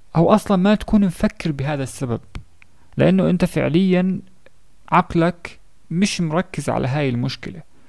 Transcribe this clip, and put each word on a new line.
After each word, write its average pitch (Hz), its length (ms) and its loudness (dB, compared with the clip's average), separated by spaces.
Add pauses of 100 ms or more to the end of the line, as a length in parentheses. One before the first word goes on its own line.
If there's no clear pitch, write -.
(160)
أو 165 180 4
أصلًا 202 220 2
ما 196 180 4
تكون 208 300 2
مفكر 180 480 -2
بهذا 139 300 -4
السبب، 123 380 -4 (760)
لأنه 170 340 4
أنت 180 140 2
فعليًا 180 760 0 (720)
عقلك 170 680 0 (320)
مش 185 300 -2
مركز 156 500 -4
على 123 180 -2
هاي 139 200 -2
المشكلة. 131 540 -6 (260)